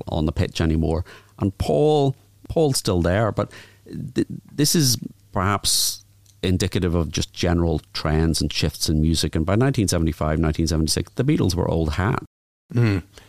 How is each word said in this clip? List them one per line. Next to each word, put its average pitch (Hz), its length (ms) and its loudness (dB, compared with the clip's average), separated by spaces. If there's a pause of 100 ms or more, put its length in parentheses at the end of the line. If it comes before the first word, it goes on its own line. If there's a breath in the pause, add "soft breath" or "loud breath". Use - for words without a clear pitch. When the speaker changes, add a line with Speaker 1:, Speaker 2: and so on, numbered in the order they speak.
Speaker 1:
on 80 160 -2
the - 80 -2
pitch - 260 -4
anymore. 80 460 0 (340 loud breath)
And 98 180 -2
Paul, 147 580 2 (340)
Paul's 151 280 2
still 92 240 0
there, 98 300 2
but 101 180 -2 (640 loud breath)
th-, - 140 -2 (260)
this - 220 2
is 131 220 2 (340)
perhaps - 720 -2 (400)
indicative 92 500 0
of 82 180 0
just - 220 -4
general 85 480 0 (120)
trends 80 480 0
and 78 100 -2
shifts - 380 -2
in 78 120 2
music. 78 340 0
And 80 100 0
by 95 100 0
nineteen 123 320 2
seventy-five, 80 500 0
nineteen 82 300 0
seventy-six, 80 460 0
the 127 100 -2
Beatles 131 320 0
were 87 140 0
old 80 240 0
hat. 92 300 -2 (500)
Speaker 2:
Mm. 113 300 2 (260 loud breath)